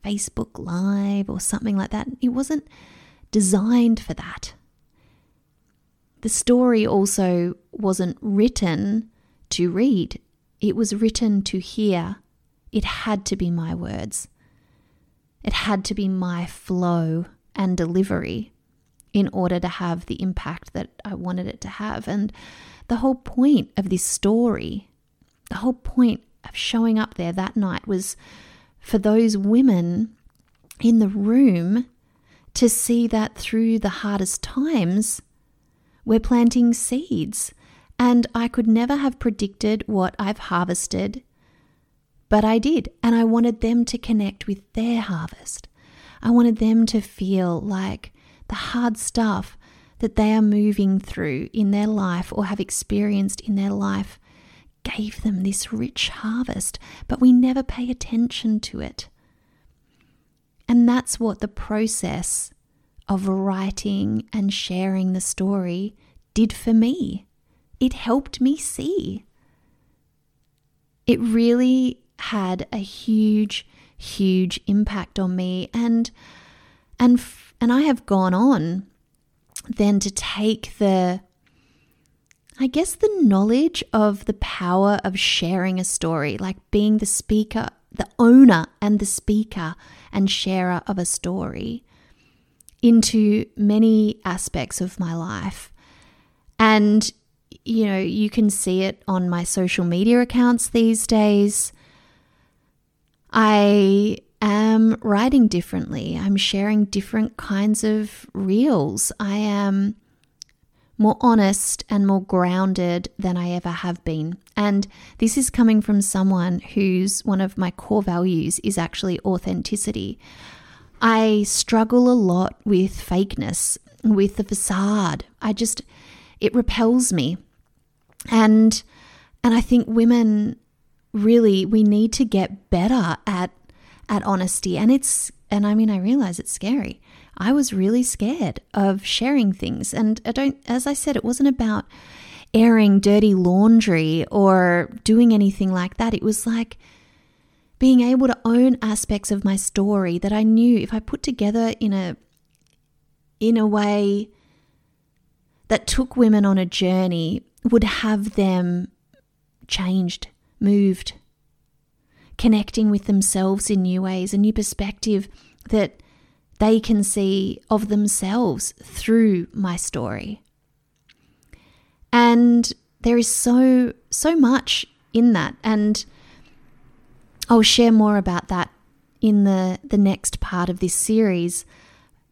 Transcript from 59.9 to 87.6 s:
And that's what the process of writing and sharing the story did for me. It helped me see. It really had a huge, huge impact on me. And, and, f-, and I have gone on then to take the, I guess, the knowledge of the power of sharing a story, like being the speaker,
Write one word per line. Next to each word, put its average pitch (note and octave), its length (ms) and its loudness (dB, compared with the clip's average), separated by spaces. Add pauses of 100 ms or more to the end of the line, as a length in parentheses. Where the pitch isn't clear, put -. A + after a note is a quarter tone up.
And A#3+ 220 4
that's - 300 -2
what A3+ 200 -4
the G#3+ 80 -6
process - 1040 -6 (560)
of G3 200 -2
writing G3 1080 -4
and G3 200 -2
sharing F#3 600 -4
the F#3 80 -4
story F#3+ 720 -4 (380)
did G#3+ 180 2
for - 220 -2
me. A3+ 540 0 (520)
It B3+ 140 0
helped C4 480 -4
me C4+ 160 2
see. C4+ 680 -6 (1800)
It - 140 2
really B3 800 2 (200)
had F#3+ 540 -6
a A#3 40 -6
huge, G#3+ 920 -2 (300)
huge F#3 720 -2
impact G3+ 520 -2
on F#3 160 -4
me. F#3 380 -6
And, A#3 360 -2 (880)
and, B3 200 6
f-, - 400 -16
and A#3 120 0
I B3+ 100 4
have D4 240 0
gone F#3 280 2
on F#3+ 540 0 (800)
then G3+ 320 2
to G3 100 -2
take - 680 -4
the, F#3 440 0 (1400)
I C4+ 80 0
guess, D4+ 280 -2
the G#4+ 160 0 (100)
knowledge A#3 680 2
of G#3 340 0
the G#3+ 100 -2
power F#3+ 680 0
of F#3+ 160 -6
sharing F#3 600 -2
a F#3 40 -4
story, D3+ 540 -4
like F#3+ 200 -8 (140)
being G#3+ 280 2
the G#3+ 60 -4
speaker, G#3+ 640 -2 (240)